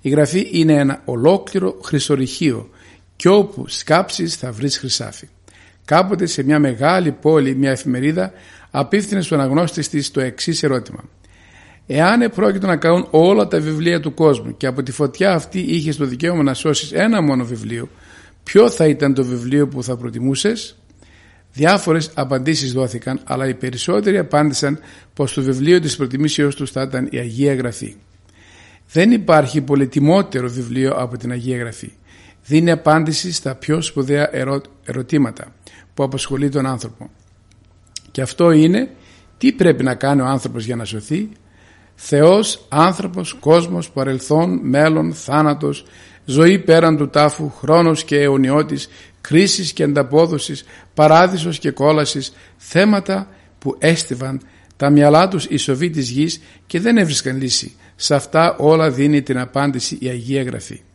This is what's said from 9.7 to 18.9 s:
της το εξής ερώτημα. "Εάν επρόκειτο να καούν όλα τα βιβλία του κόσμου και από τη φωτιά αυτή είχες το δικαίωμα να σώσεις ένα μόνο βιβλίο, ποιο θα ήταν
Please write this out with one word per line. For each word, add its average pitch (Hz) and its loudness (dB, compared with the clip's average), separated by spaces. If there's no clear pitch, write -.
της 143 -4
το 139 -2
εξής 127 -4
ερώτημα. 131 -4
"Εάν 180 2
επρόκειτο 196 0
να 180 2
καούν 165 0
όλα 185 4
τα 170 0
βιβλία 156 -2
του 156 -6
κόσμου 120 2
και 135 -4
από 131 -4
τη 131 -8
φωτιά 151 0
αυτή 175 -4
είχες 165 -2
το 147 -2
δικαίωμα 151 -2
να 139 0
σώσεις 147 -4
ένα 208 0
μόνο 131 0
βιβλίο, 117 -10
ποιο 226 6
θα 160 2
ήταν 143 2